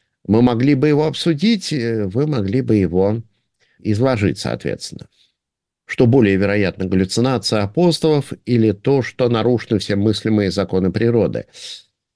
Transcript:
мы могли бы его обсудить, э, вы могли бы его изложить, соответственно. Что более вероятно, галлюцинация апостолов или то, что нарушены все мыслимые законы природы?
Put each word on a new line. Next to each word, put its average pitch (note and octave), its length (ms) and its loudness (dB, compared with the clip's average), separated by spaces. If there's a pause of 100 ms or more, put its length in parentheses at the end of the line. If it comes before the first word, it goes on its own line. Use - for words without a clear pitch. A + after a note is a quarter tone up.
(280)
мы A2 140 4
могли B2 340 2
бы C#3 120 2
его D3+ 180 2
обсудить, F3 680 -2
э, A#2 320 -2
вы A2+ 220 -2
могли A#2+ 340 -2
бы A2+ 140 2
его G2 460 0 (580)
изложить, G#2+ 600 0
соответственно. - 680 -8 (800)
Что - 200 0
более A2+ 300 4
вероятно, G2 500 0
галлюцинация G2+ 760 0
апостолов D#3 720 0 (120)
или A2 260 2
то, C3 300 0
что B2 260 -2
нарушены A2+ 520 0
все G2+ 160 -4
мыслимые G#2 560 0
законы F#2 400 -2
природы? A2 540 0 (680)